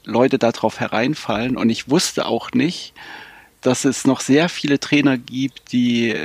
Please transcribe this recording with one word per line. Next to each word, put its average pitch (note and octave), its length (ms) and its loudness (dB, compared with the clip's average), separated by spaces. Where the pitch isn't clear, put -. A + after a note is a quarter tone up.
Leute A#2+ 340 4
darauf A#2 420 0
hereinfallen. B2+ 760 -2
Und A2+ 140 2
ich A#2 200 -4
wusste - 360 0
auch - 260 -4
nicht, C#3+ 400 -2
dass B2+ 220 0
es C3 220 0
noch C3+ 140 2
sehr D3+ 280 2
viele C#3+ 300 -2
Trainer C#3 400 2
gibt, B2+ 540 -8
die A#2+ 420 2